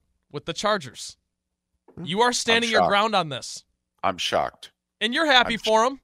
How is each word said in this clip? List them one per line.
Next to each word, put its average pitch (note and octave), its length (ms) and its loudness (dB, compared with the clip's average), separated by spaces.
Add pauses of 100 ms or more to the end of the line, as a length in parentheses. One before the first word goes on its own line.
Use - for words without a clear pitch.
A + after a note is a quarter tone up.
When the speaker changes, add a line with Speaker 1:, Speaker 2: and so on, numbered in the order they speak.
(320)
Speaker 1:
with C#3 140 -12
the E3+ 80 -8
Chargers. F#3+ 640 -4 (800)
Speaker 2:
Hmm. E3 100 -14
Speaker 1:
You F3+ 160 0
are B3 120 2
standing A#3 360 0
Speaker 3:
I'm - 20 -4
Speaker 1:
your A3 100 4
Speaker 3:
shocked. E3+ 80 4
Speaker 1:
ground G#3 260 2
on E3+ 140 0
this. - 340 -12 (400)
Speaker 3:
I'm F#2 140 -2
shocked. - 540 -4 (300)
Speaker 1:
And A3+ 120 -2
you're D#4 140 0
happy B3 260 4
Speaker 3:
I'm A3 60 -4
sh- - 60 -12
Speaker 1:
for A3 180 4
him. C4+ 200 -2